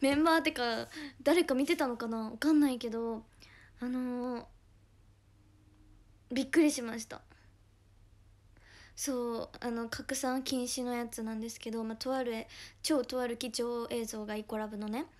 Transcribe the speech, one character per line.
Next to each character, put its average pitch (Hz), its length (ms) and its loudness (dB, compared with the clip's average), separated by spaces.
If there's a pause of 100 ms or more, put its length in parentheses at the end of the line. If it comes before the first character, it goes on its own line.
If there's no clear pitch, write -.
メ 277 140 6
ン 302 100 6
バ 330 140 8
ー - 20 6
っ - 20 0
て 311 80 2
か、 240 380 -2 (340)
誰 330 220 6
か 277 100 2
見 262 120 4
て 330 100 4
た 302 100 2
の 240 100 -2
か 233 120 -4
な？ 226 220 -4
わ 226 60 -10
か 294 140 2
ん 311 80 8
な 294 100 8
い 254 100 2
け 226 120 -4
ど、 226 340 -4 (540)
あ 247 100 -4
の 247 540 -4
ー、 - 40 -18 (1900)
び 262 120 0
っ - 20 -2
く 320 160 4
り 302 80 6
し 285 100 -2
ま 233 160 -6
し 226 100 -10
た。 - 160 -14 (1700)
そ 240 580 -4
う、 - 80 -18
あ 240 80 -4
の、 233 200 -2
拡 269 260 -6
散 262 300 0
禁 254 200 0
止 247 200 -4
の 247 100 -2
や 240 140 -2
つ 226 160 -8
な 220 100 -4
ん 220 60 -4
で 226 100 -6
す - 80 -14
け 226 140 -6
ど、 226 100 -2
ま 220 120 -4
あ、 - 20 -8
と 254 180 -4
あ 262 80 0
る、 226 240 -4 (380)
超 277 200 4
と 254 160 -4
あ 247 60 0
る 233 100 -4
貴 240 140 -6
重 240 400 -4
映 233 140 -2
像 220 220 -8
が 208 100 -4
イ 214 80 -6
コ 214 120 -6
ラ 214 120 -4
ブ 208 100 -8
の 208 100 -6
ね、 254 180 -4 (140)